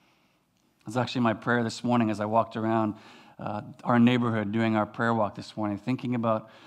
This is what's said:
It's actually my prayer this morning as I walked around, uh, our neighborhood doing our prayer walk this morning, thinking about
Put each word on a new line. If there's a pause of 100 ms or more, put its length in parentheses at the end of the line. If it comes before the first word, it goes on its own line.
(840)
It's
actually
my
prayer
this
morning
as
I
walked
around, (460)
uh, (220)
our
neighborhood
doing
our
prayer
walk
this
morning,
thinking
about (160)